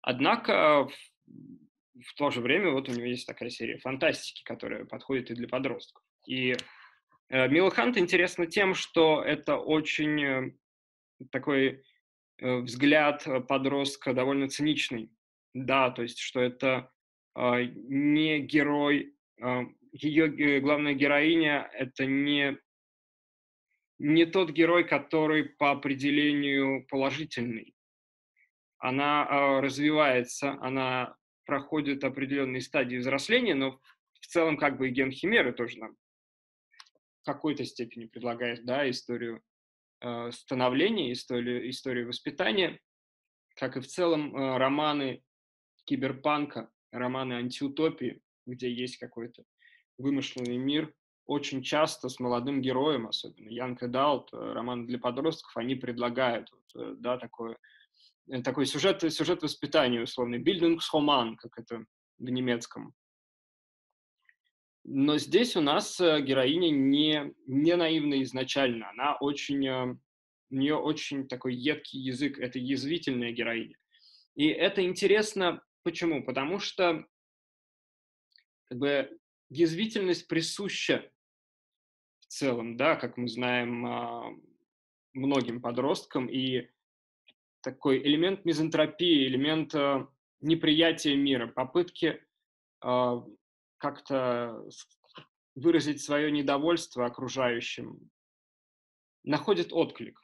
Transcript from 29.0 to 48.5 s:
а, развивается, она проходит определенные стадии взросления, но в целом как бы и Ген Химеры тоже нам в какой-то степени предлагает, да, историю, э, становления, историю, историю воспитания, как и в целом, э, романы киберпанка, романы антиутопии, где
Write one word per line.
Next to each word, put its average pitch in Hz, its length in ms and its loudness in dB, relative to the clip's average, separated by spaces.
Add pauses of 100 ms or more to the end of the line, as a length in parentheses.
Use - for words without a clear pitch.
а, 139 340 4
развивается, 139 1000 2
она 127 540 -2 (300)
проходит 139 580 -2
определенные 131 580 -2
стадии 127 360 -2
взросления, 139 580 0
но 135 240 -2 (420)
в - 60 -20
целом 160 300 2
как 139 200 0
бы 131 120 0
и - 20 -2
Ген 131 200 0
Химеры 160 420 2
тоже 120 260 -6
нам 110 160 -14 (1300)
в - 40 -20
какой-то 135 400 -4
степени 117 400 -12
предлагает, 120 600 -6
да, 135 240 0
историю, 117 520 -6 (600)
э, 120 300 -8
становления, 131 800 0
историю, 123 580 -4
историю 123 380 -6
воспитания, 185 720 -2 (760)
как 131 220 -6
и 131 40 -6
в 131 60 -14
целом, 160 480 0
э, 131 220 0
романы 143 680 0 (600)
киберпанка, 135 840 -2 (220)
романы 127 440 -4
антиутопии, 139 840 -4 (240)
где 123 260 -6